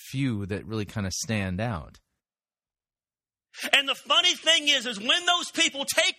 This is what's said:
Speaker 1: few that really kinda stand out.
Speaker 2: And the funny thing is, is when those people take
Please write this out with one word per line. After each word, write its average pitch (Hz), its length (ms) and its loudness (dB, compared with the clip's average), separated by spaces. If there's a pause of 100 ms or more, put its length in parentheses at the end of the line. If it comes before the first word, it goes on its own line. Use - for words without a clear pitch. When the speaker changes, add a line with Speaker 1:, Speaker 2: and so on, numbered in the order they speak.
(100)
Speaker 1:
few 123 360 -2
that 90 200 -6
really 107 180 -4
kinda 98 280 -4
stand 98 480 -2
out. 104 400 -6 (1700)
Speaker 2:
And 277 160 6
the 302 60 2
funny 339 400 2
thing 311 320 2
is, 277 180 2
is 226 140 -4
when 311 280 0
those 349 260 0
people 277 320 0
take 349 340 2